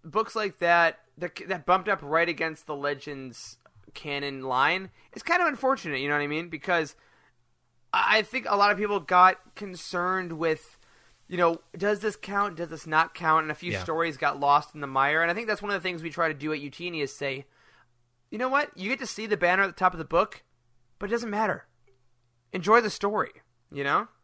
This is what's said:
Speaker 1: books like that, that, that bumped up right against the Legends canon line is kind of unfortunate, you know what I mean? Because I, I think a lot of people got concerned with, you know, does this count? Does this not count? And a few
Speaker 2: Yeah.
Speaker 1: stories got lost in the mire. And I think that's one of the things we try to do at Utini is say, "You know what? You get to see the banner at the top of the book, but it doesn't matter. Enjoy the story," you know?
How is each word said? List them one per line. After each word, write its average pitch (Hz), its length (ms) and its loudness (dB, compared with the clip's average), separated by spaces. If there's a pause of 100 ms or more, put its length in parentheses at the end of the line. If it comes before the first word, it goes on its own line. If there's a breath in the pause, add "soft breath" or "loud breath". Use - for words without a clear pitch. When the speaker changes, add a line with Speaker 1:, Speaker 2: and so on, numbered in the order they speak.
Speaker 1:
books 190 320 -4
like 214 240 -4
that, 170 400 4 (180)
that, 170 140 -8 (160)
that 180 180 -6
bumped 185 240 2
up 185 120 0
right 160 280 2
against 160 360 -6
the 151 100 -6
Legends 139 800 -8 (360)
canon 143 500 -6
line 147 460 2 (240 soft breath)
is 233 100 -10
kind 359 180 2
of 339 60 2
unfortunate, 240 520 -2
you 143 80 -2
know 147 80 2
what 147 80 0
I 143 40 -4
mean? 160 220 -6
Because 160 460 -2 (960 soft breath)
I, - 260 4
I - 20 2
think 226 280 -6
a 202 60 2
lot 202 160 6
of 202 60 2
people 202 220 -2
got 180 380 6 (180)
concerned 180 840 -4
with, 160 380 -2 (500 soft breath)
you 175 100 -6
know, 170 220 2 (180)
does 202 220 -2
this 202 160 -4
count? 202 400 -4
Does 170 140 -8
this 160 180 -12
not 156 260 2
count? 160 300 2
And 156 80 -4
a 147 40 -4
few 175 180 -6
Speaker 2:
Yeah. 95 100 -2
Speaker 1:
stories 165 340 -2
got 143 220 0
lost 143 340 4
in 151 80 -10
the 143 60 -6
mire. 139 340 2
And 170 80 2
I 175 40 0
think 220 140 -4
that's 208 140 -2
one 202 100 -4
of 202 80 0
the 165 80 -8
things 175 140 -4
we 165 80 -8
try 165 200 0
to 151 40 -4
do 147 200 -4
at 147 60 -4
Utini 156 440 -8
is 135 120 -6
say, 139 300 -6 (840 soft breath)
"You 214 80 -8
know 254 100 -2
what? 285 260 0
You 185 140 -6
get 269 100 -2
to 262 60 -8
see 220 220 -8
the 202 100 2
banner 180 260 4
at 196 40 2
the 170 60 -8
top 185 200 2
of 165 60 -10
the 156 60 -6
book, - 380 0 (540)
but 202 120 -8
it - 20 -2
doesn't 233 180 -4
matter. 208 360 -2 (880)
Enjoy 202 280 4
the 214 80 -2
story," 202 420 -4 (400)
you 139 120 -8
know? 170 240 0 (160)